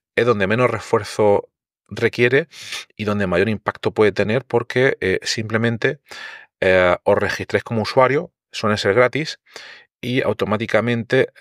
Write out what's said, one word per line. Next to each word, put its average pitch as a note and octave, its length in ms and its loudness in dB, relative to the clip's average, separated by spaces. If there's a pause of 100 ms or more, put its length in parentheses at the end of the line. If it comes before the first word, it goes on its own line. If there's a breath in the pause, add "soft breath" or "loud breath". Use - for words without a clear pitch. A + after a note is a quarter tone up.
(160)
es A#2 100 2
donde G#2 220 2
menos A#2 220 2
refuerzo G#2 800 0 (380)
requiere A#2+ 600 0 (480 loud breath)
y G#2 80 -10
donde G2+ 240 0
mayor F2+ 220 2
impacto G#2 420 -4
puede G#2+ 200 4
tener, G#2+ 340 -2
porque, B2+ 560 0
eh, F#2+ 220 0
simplemente, A2+ 760 -2 (640 loud breath)
eh, F#2 420 4
os G2+ 140 4
registréis G2 460 -2
como A2+ 180 -4
usuario, C3 500 0 (200)
suelen G#2+ 260 -2
ser G2+ 160 2
gratis, B2+ 460 0 (600 loud breath)
y B2 200 -2
automáticamente A2 1080 0 (120)